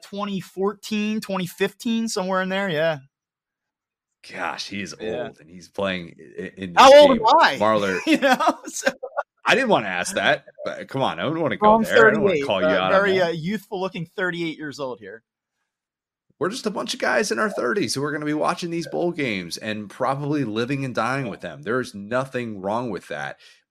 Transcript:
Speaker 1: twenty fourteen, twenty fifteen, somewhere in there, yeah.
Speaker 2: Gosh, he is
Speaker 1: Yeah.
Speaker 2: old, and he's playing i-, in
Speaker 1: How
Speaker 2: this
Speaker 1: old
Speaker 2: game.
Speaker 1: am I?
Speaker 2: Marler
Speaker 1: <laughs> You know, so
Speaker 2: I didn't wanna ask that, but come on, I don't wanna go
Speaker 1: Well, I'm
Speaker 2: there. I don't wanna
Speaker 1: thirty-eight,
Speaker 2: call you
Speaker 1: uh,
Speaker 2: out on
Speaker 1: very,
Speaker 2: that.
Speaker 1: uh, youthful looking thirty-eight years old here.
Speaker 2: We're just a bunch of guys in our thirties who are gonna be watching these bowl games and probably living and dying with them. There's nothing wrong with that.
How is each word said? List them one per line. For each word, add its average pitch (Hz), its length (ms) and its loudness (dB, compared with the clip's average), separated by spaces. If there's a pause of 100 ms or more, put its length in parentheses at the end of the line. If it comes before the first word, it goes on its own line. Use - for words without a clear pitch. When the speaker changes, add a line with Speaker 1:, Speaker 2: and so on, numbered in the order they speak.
Speaker 1:
twenty 202 360 -6
fourteen, 208 840 -4
twenty 190 260 -4
fifteen, 226 600 -2
somewhere 190 340 -2
in 185 80 -4
there, 196 200 -2
yeah. 156 300 0 (1300)
Speaker 2:
Gosh, 87 360 -8
he 101 140 -10
is 87 180 -12
Speaker 1:
Yeah. 110 280 -6
Speaker 2:
old, 110 120 -20
and 80 100 -20
he's 85 200 -20
playing 92 460 -6 (240)
i-, 92 180 -10
in 95 180 -8
Speaker 1:
How 254 140 10
Speaker 2:
this 285 120 12
Speaker 1:
old 269 160 8
Speaker 2:
game. 214 100 0
Speaker 1:
am 285 120 6
I? 202 180 4
Speaker 2:
Marler 104 460 2
Speaker 1:
<laughs> - 40 -4
You 311 100 4
know, 269 480 2
so - 260 -4 (540)
Speaker 2:
I 160 100 4
didn't 247 140 0
wanna 135 180 2
ask 90 280 -4
that, 104 300 0 (200)
but 76 240 -8
come 135 120 -4
on, 87 180 -2
I 87 40 -2
don't 156 160 -4
wanna 156 180 -2
go 208 100 4
Speaker 1:
Well, 214 100 8
I'm 226 60 2
Speaker 2:
there. 226 240 6
I 214 40 6
don't 214 120 0
wanna 196 120 4
Speaker 1:
thirty-eight, 143 100 -2
Speaker 2:
call 98 160 0
you - 60 2
Speaker 1:
uh, - 40 2
Speaker 2:
out - 120 2
on - 80 2
Speaker 1:
very, 190 280 4
Speaker 2:
that. 175 80 4
Speaker 1:
uh, 165 40 -2
youthful 180 480 -6
looking 180 260 -6
thirty-eight 170 520 -4
years 135 220 -12
old 131 200 -8
here. 107 240 -18 (1160)
Speaker 2:
We're 165 100 -2
just 226 180 -8
a 208 40 -4
bunch - 220 -8
of - 60 -12
guys 233 320 0
in 220 80 -2
our 214 100 0
thirties 202 460 -2
who 135 80 -4
are 147 80 -4
gonna 151 140 -6
be 151 80 -2
watching 170 360 -2
these 170 180 -6
bowl 165 240 -4
games 104 460 -4
and 107 320 -8
probably 143 540 -2
living 120 400 -4
and 127 100 -8
dying 123 360 -2
with 87 120 -12
them. 76 200 -12
There's 113 340 -4
nothing 117 640 -6
wrong 110 300 -4
with 85 180 -10
that. 73 320 -10 (320)